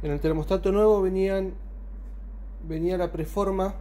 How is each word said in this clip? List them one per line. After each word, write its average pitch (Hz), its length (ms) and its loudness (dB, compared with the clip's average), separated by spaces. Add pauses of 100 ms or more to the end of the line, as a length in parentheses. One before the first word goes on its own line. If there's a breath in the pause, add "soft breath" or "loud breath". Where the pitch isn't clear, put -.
En 151 100 -2
el 143 100 0
termostato 165 500 2
nuevo 208 300 6
venían, 190 540 0 (1080)
venía 165 320 0
la 175 140 0
preforma 190 680 0